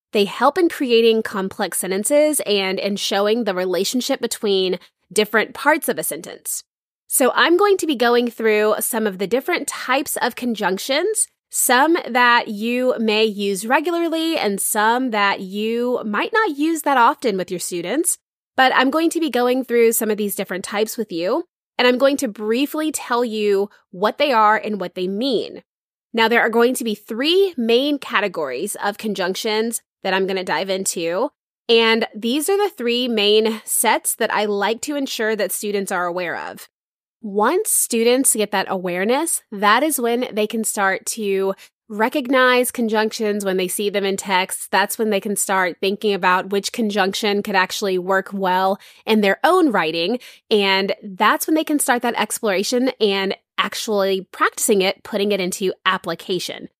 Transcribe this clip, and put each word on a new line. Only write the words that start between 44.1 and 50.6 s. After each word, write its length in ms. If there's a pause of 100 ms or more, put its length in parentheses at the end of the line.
text. 520
That's 280
when 100
they 120
can 160
start 440
thinking 320
about 380
which 220
conjunction 720
could 140
actually 400
work 340
well 480 (280)
in 160
their 200
own 280
writing. 480 (320)
And 520